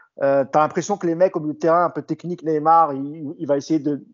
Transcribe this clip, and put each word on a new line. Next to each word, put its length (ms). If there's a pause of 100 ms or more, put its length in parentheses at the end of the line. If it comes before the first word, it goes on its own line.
(220)
Euh, 280
t'as 100
l'impression 360
que 120
les 80
mecs 180
au 60
milieu 140
de 40
terrain, 260
un 60
peu 100
technique, 440
Neymar, 500
il, 420
il 120
va 80
essayer 240
de, 200 (140)